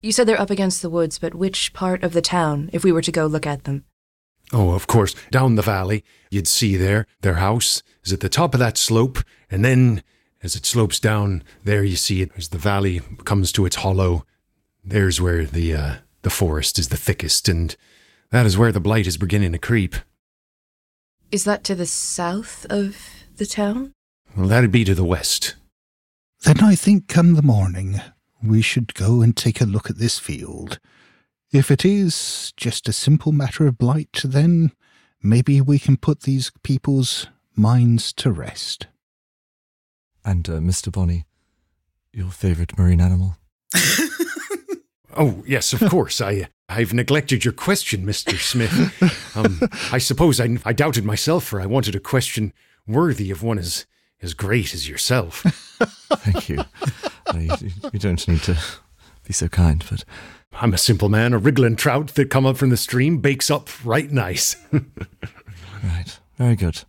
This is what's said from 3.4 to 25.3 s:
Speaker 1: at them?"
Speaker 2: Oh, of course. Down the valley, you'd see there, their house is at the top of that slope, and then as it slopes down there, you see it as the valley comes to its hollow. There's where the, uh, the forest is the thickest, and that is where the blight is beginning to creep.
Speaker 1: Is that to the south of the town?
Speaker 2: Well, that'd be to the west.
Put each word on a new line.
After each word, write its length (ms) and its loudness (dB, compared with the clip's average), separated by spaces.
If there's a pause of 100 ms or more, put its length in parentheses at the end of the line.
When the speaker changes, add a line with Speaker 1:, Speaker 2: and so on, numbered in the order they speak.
Speaker 1:
at 180 -6
them?" 200 -6 (680)
Speaker 2:
Oh, 200 4
of 140 -2
course. 280 2 (160)
Down 240 4
the 80 2
valley, 420 -2 (260)
you'd 180 -2
see 280 2
there, 300 2 (160)
their 120 2
house 480 0 (220)
is 80 -4
at 80 -4
the 80 -4
top 260 0
of 60 4
that 180 0
slope, 400 2 (320)
and 140 0
then 380 4 (400)
as 140 -6
it 100 -6
slopes 340 0
down 420 0 (220)
there, 200 2
you 120 -2
see 240 -2
it 160 -2
as 120 -10
the 100 -8
valley 420 0 (240)
comes 280 0
to 120 2
its 120 -2
hollow. 500 0 (580)
There's 360 0
where 240 0
the, 300 -2
uh, 200 -4 (280)
the 80 -2
forest 480 -2
is 100 -4
the 80 -4
thickest, 520 -2
and 280 -2 (540)
that 160 4
is 120 2
where 140 4
the 80 0
blight 260 0
is 100 -2
beginning 360 0
to 60 -4
creep. 360 0 (1400)
Speaker 1:
Is 140 -2
that 200 -2
to 100 -4
the 120 -4
south 840 -6
of 400 -4 (280)
the 100 -6
town? 460 -4 (440)
Speaker 2:
Well, 120 0
that'd 240 4
be 120 4
to 100 2
the 100 0
west. 500 -2 (880)